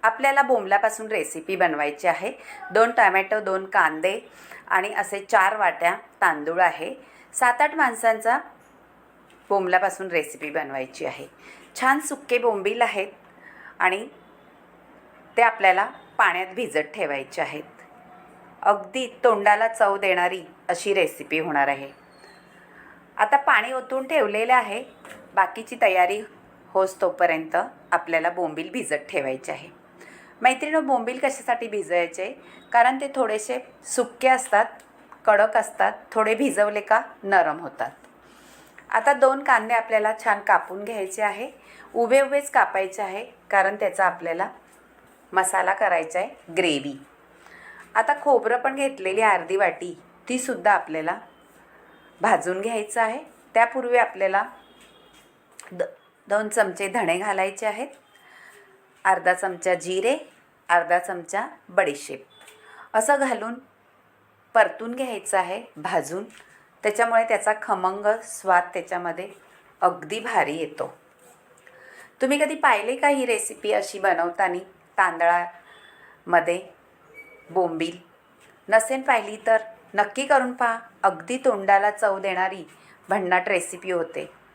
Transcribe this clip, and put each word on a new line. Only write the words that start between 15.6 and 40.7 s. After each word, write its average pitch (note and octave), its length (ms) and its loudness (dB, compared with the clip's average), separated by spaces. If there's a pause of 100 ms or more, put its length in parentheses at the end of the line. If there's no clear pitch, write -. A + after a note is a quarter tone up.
पाण्यात F#3 300 2
भिजत D3+ 480 -4
ठेवायचे C#3+ 460 -6
आहेत. D3+ 220 -6 (1000)
अगदी G#3 600 -2
तोंडाला G#3 440 4
चव G#3 300 2
देणारी F#3 460 0 (260)
अशी F3+ 240 -2
रेसिपी D#3+ 460 0
होणार D3 280 0
आहे. C#3 240 -4 (1300)
आता A3 200 2
पाणी B3+ 340 2
ओतून C4 360 -6
ठेवलेलं A3+ 460 2
आहे. A#3 300 0 (500)
बाकीची G3 480 -2
तयारी F#3+ 400 4 (460)
होस F#3+ 340 -2
तोपर्यंत F3 560 0 (340)
आपल्याला E3 380 0
बोंबील D#3+ 400 -6
भिजत G#3+ 260 -6
ठेवायचे C#3+ 560 -6
आहे. - 180 -12 (720)
मैत्रिणींनो, D4 400 2
बोंबील B3+ 380 -2
कशासाठी C4 480 -4
भिजवायचे? F#3 680 -4 (360)
कारण B3 300 4
ते C#4 140 -6
थोडेसे A#3 440 -2 (260)
सुके - 420 -2
असतात, B3+ 380 4 (600)
कडक G#3+ 320 6
असतात, G#3 340 0 (200)
थोडे A3 240 2
भिजवले G#3 460 2
का A3 200 4 (220)
नरम E3+ 360 2
होतात. C3 320 -8 (960)
आता A3+ 240 2
दोन C4+ 300 4
कांदे A#3 300 2
आपल्याला A3 400 2 (100)
छान G3+ 160 2
कापून G3 440 0